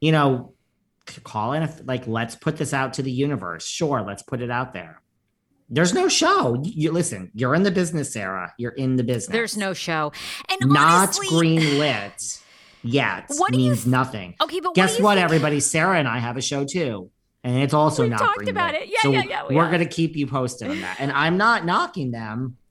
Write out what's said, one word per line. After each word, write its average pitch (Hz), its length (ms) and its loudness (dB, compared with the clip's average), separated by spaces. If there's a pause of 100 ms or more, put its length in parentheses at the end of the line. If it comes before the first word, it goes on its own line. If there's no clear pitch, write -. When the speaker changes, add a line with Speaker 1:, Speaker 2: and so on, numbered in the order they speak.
Speaker 1:
you 156 100 4
know, 139 440 2 (540)
c-, - 120 -18
call 110 320 -4
in 156 100 -2
a 156 40 0
f-, - 180 -12
like, 127 220 -6
let's 113 280 -4
put 151 220 -4
this - 160 -4
out 135 220 -2
to 139 80 -4
the 131 80 -6
universe. 120 560 -4
Sure, 143 340 -2
let's 101 220 -8
put 123 180 -8
it 123 100 -6
out 123 220 -4
there. 82 300 -14 (680)
There's 170 240 2
no 359 160 2
show. 330 540 2
You, 185 120 -6
you, 156 180 0
listen, 110 420 -2
you're 127 200 0
in 180 100 4
the 202 80 2
business, 165 400 -2
Sarah. 95 460 -6
You're 117 140 -6
in 131 240 0
the 127 60 2
business. 117 240 -2
Speaker 2:
There's 220 300 -4
no 196 180 -4
show. 156 380 -4 (360)
And 143 220 0
Speaker 1:
Not 165 380 8
Speaker 2:
honestly, - 180 -4
Speaker 1:
greenlit 151 1120 0 (420)
yet 117 460 0
Speaker 2:
what 294 240 0
do 127 60 2
you 127 120 4
Speaker 1:
means 110 120 0
Speaker 2:
th-, 123 80 0
Speaker 1:
nothing. 120 500 -2
Speaker 2:
okay, 339 200 -2
but 330 100 -4
what 339 40 -6
do 185 60 4
Speaker 1:
Guess 185 180 2
Speaker 2:
you 196 60 2
Speaker 1:
what, 208 120 6
Speaker 2:
think 185 80 4
Speaker 1:
everybody? 151 360 2
Sarah 170 380 2
and 139 100 0
I 117 100 -2
have 117 180 -4
a 131 60 -6
show 143 220 -4
too. 123 460 -4 (340)
And 123 140 0
it's 139 160 2
also 151 300 4
Speaker 2:
We've 120 60 2
Speaker 1:
not 117 100 0
Speaker 2:
talked 453 180 2
Speaker 1:
greenlit. 508 120 -4
Speaker 2:
about 339 240 -2
it. - 140 -6
Yeah, 415 140 -2
Speaker 1:
So 139 100 4
Speaker 2:
yeah, 135 120 2
yeah, - 240 -6
we 139 80 2
Speaker 1:
we're 160 60 6
Speaker 2:
have. 160 100 0
Speaker 1:
gonna 170 140 2
keep 160 300 -2
you 143 100 -2
posted 123 440 -4
on 294 100 -6
that. 92 200 -8
And 139 120 -2
I'm 160 240 2
not 208 300 2
knocking 175 460 -2
them. 117 440 -8 (140)